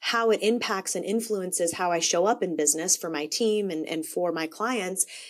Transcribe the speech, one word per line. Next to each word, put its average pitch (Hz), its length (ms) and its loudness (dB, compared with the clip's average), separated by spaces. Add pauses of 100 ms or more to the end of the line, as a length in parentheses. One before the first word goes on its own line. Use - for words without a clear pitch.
how 226 280 2
it 214 140 4
impacts 214 520 0
and 185 80 -4
influences 190 680 0
how 180 180 0
I 170 80 2
show 170 260 2
up 226 180 2
in 175 120 -2
business 156 400 2
for 170 140 -4
my 151 160 -2
team 214 460 0
and, 156 160 -4
and 160 180 -4
for 175 280 -2
my 160 140 -2
clients." 196 580 -2 (240)